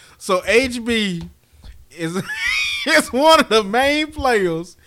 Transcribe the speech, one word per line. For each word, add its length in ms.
So 280
H 380
B 380
is, 300
<laughs> 300
is 260
one 280
of 100
the 120
main 480
players. 680